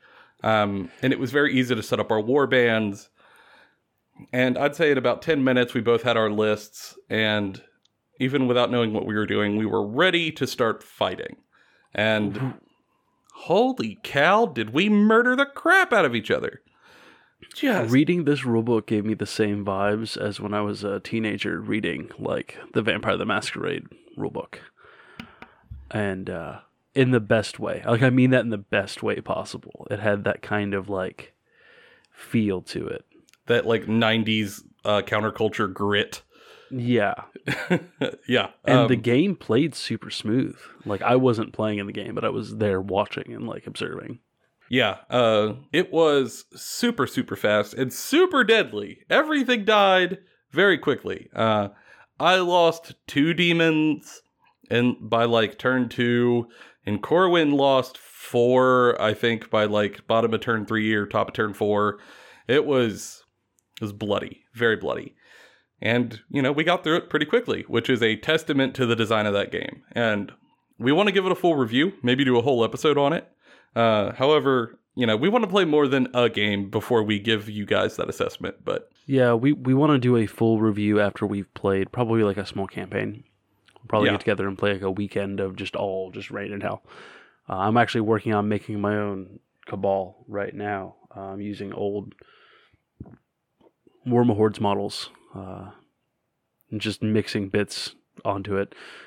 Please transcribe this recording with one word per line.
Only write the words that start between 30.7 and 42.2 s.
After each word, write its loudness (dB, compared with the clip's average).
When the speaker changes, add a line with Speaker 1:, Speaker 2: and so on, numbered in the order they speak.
Speaker 2:
of, -4
like, -8
feel -2
to -8
it. -10
Speaker 1:
That, 2
like, 0
nineties, 0
uh, 2
counterculture -2
grit. -2
Speaker 2:
Yeah. 0
Speaker 1:
<laughs> 2
Yeah, 0
Speaker 2:
And 4
the 2
Speaker 1:
um, -2
Speaker 2:
game 2
played 0
super -8
smooth. -4
Like, -6
I 4
wasn't 0
playing -4
in -8
the -10
game, -10
but -4